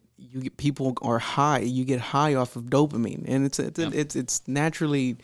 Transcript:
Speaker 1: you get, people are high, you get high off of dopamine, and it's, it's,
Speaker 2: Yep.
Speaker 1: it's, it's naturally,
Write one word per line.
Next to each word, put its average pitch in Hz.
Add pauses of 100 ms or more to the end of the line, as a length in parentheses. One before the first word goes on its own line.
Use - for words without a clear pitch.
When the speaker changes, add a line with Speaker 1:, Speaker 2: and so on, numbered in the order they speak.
(160)
Speaker 1:
you 131
get, 131
people 135
are 117
high, 143
you 127
get 127
high 143
off 127
of 120
dopamine, 131
and 135
it's, 139
it's, 131
Speaker 2:
Yep. 156
Speaker 1:
it's, 147
it's 127
naturally, 143